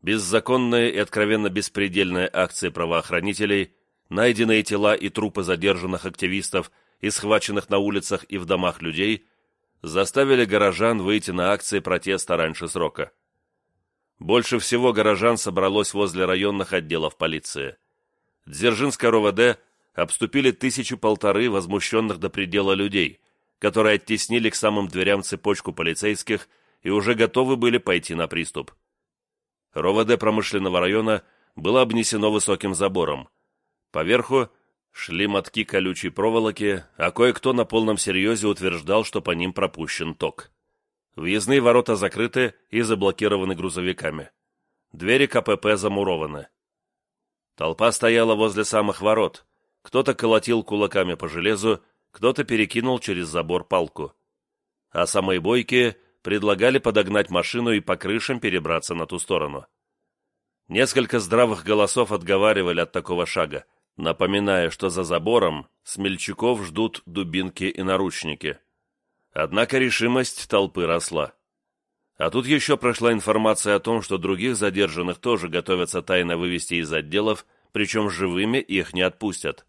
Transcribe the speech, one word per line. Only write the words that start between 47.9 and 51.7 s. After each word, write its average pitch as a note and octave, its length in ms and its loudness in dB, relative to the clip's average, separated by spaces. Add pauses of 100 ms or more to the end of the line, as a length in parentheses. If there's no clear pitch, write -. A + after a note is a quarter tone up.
стояла A2+ 460 4
возле G#2+ 280 0
самых G#2 360 0
ворот. G#2 440 2 (380)
Кто-то C3 320 0
колотил A2+ 480 2
кулаками G2 520 0
по E2 140 -8
железу, F#2+ 540 0 (300)